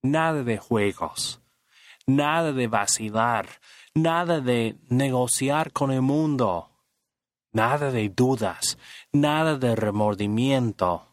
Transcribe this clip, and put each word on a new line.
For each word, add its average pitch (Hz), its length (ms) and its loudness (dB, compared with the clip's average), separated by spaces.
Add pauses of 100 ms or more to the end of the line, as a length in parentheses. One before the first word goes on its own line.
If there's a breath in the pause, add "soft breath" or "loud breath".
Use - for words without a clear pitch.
Nada 156 400 0
de 117 140 -2
juegos, - 840 -2 (640 loud breath)
nada 147 460 2
de 127 140 0
vacilar, 110 800 0 (460 loud breath)
nada 165 460 2
de 120 360 0 (120)
negociar 131 840 0
con 139 200 -2
el 131 100 0
mundo, 131 680 0 (840)
nada 131 400 0
de 107 160 0
dudas, 110 680 0 (360 loud breath)
nada 151 440 2
de 120 200 0
remordimiento. 107 1400 0